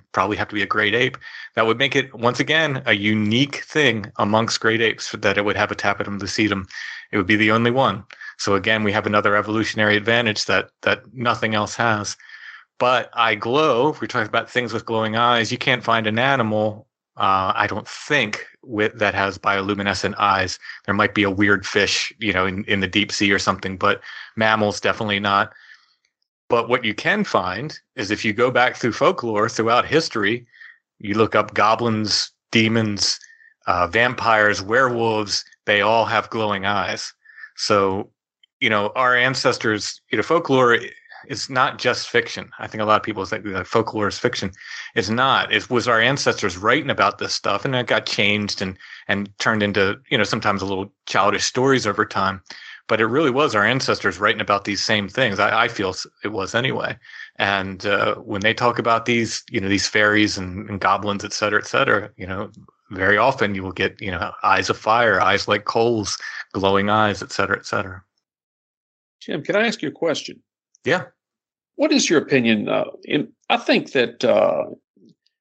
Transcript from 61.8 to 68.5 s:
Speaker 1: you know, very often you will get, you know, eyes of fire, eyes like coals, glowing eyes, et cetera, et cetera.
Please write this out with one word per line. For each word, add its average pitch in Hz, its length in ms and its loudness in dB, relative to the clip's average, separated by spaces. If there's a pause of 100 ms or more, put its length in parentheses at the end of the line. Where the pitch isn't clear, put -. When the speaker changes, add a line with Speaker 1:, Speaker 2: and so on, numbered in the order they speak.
Speaker 1:
you 92 100 -12
know, 95 240 -8 (420)
very 98 260 2
often 110 380 2
you 95 60 -6
will 92 120 -8
get, - 280 -4
you 107 80 -8
know, 92 220 -6 (100)
eyes 95 280 2
of - 80 -2
fire, 110 440 2
eyes 98 280 2
like 104 160 0
coals, 113 520 0 (360)
glowing 98 360 2
eyes, 104 320 2
et - 120 -14
cetera, 98 240 0
et - 80 -18
cetera. 95 360 -6 (1160)